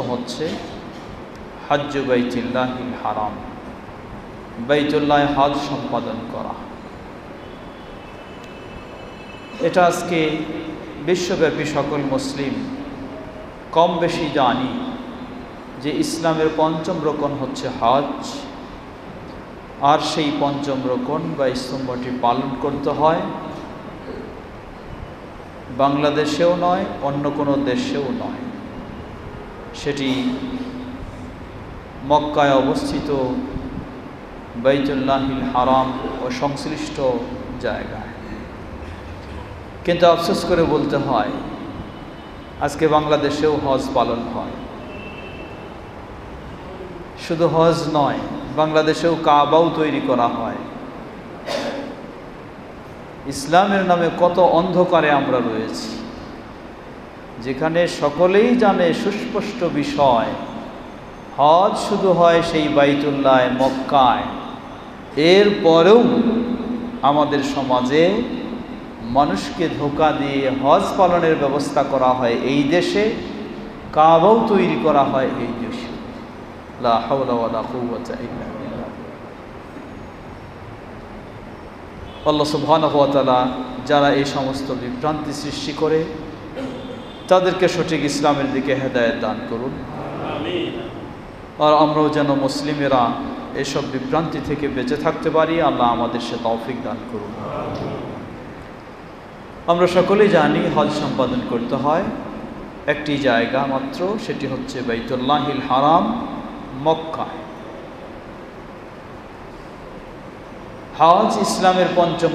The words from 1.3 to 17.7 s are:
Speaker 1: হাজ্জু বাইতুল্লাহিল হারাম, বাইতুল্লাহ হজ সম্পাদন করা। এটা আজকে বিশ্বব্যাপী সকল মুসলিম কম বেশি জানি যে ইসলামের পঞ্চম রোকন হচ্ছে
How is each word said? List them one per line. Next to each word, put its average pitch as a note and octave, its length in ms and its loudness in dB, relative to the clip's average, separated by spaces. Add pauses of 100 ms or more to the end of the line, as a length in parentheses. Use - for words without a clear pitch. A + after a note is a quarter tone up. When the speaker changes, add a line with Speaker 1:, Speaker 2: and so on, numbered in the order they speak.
Speaker 1:
হাজ্জু C#3+ 420 0
বাইতুল্লাহিল B2 920 0
হারাম, G#2+ 320 -2 (1300)
বাইতুল্লাহ D3 540 4 (140)
হজ C#3+ 180 4 (160)
সম্পাদন A#2 480 -4 (160)
করা। - 200 -8 (3250)
এটা F3+ 220 6
আজকে E3+ 300 0 (880)
বিশ্বব্যাপী E3 580 2 (100)
সকল D3 260 0 (140)
মুসলিম C#3 400 -2 (1200)
কম F3 140 6 (120)
বেশি E3 220 0 (120)
জানি C3 340 2 (1120)
যে D3 80 -2 (120)
ইসলামের D#3+ 460 2 (100)
পঞ্চম E3 380 2 (100)
রোকন C#3+ 240 0 (100)
হচ্ছে C3 260 -4 (120)